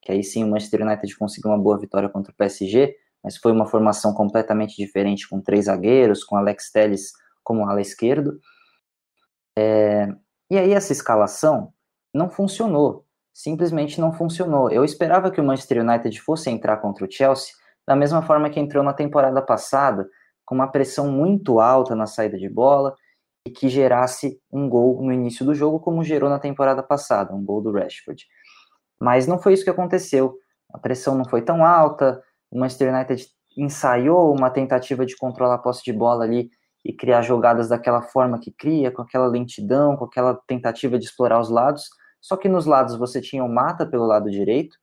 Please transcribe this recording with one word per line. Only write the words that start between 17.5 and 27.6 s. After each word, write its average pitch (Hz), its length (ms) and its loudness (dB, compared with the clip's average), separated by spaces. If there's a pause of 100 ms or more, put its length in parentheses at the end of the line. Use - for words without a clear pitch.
da - 80 2
mesma 147 280 2
forma 151 260 2
que 147 100 -6
entrou 143 240 -2
na 139 120 0
temporada 135 480 0
passada, 117 680 0 (380)
com - 80 -8
uma 131 140 0
pressão 139 440 -2
muito 147 480 2
alta 123 340 4
na 110 120 -4
saída 107 320 -4
de 95 100 -8
bola, 139 480 2 (500)
e 120 40 -12
que 131 180 -4
gerasse 127 720 0 (120)
um 139 160 -4
gol 123 340 2
no 131 100 -2
início 123 320 -4
do 147 100 2
jogo, 151 260 0
como 165 240 -2
gerou 151 240 0
na 139 100 0
temporada 135 440 0
passada, 107 520 -2
um 98 100 -8
gol 101 180 -4